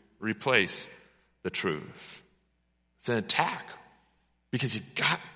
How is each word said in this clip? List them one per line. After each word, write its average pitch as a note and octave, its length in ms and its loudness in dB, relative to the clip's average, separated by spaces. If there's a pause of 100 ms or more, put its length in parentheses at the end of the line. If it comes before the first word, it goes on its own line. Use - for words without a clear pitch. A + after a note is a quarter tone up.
(180)
replace A2 680 2 (560)
the F#2 80 -2
truth. - 720 -4 (760)
It's - 100 -6
an B2 80 2
attack D#3 500 2 (840)
because B2 240 0
you G#2+ 80 -2 (120)
got E3 260 2 (160)